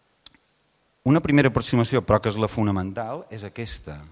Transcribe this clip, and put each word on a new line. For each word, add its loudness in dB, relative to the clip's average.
una 4
primera 4
aproximació, 0
però 4
que -2
és -4
la -2
fonamental, -4
és -14
aquesta. -10